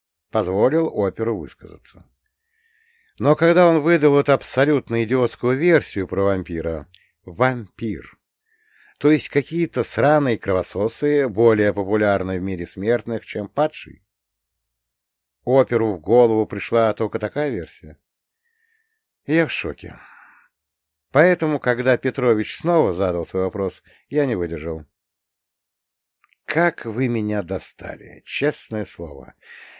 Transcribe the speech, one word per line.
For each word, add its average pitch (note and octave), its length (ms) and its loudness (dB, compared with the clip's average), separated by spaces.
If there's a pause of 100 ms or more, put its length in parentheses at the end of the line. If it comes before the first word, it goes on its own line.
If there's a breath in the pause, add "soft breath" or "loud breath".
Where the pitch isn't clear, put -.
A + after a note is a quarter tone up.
(300)
позволил A2+ 640 0
оперу G#2+ 440 -2
высказаться. E2 680 -16 (1120)
Но C#3+ 180 4
когда E3+ 320 6
он D#3+ 120 2
выдал D3+ 300 4
вот C#3+ 160 4
абсолютно C3 800 2
идиотскую B2 520 0
версию C#3+ 480 2
про F#2+ 200 0
вампира — E2 640 -4 (340 soft breath)
вампир, A2 960 -4 (800 soft breath)
то D3 120 4
есть D3+ 180 2
какие-то D3 560 -2
сраные C3+ 520 2
кровососы, A2+ 920 -2
более G#2 440 4
популярные G2 680 0
в - 20 -6
мире F#2 240 -6
смертных, A2+ 580 -4
чем G#2 220 -8
падший, - 580 -6 (1400)
оперу A#2+ 480 2
в E2+ 80 -10
голову A2+ 440 4
пришла A2 480 0
только A2 240 -4
такая C#3 320 -4
версия. D#2+ 480 -12 (1300)
Я D#3 220 2
в - 60 -8
шоке. - 440 -10 (1160 loud breath)
Поэтому, D#3+ 480 2
когда B2 360 0
Петрович A#2+ 600 0
снова D#3 360 2
задал F2 320 -2
свой F#2+ 180 -4
вопрос, F#2+ 400 -6 (260 soft breath)
я C#3+ 160 0
не B2 100 -2
выдержал. D#2+ 500 -6 (1600)
«Как E3+ 400 -2
вы A#2+ 220 -2
меня G#2 340 -2
достали, - 800 -10
честное A#2 640 -6
слово. C#2+ 480 -14 (460 loud breath)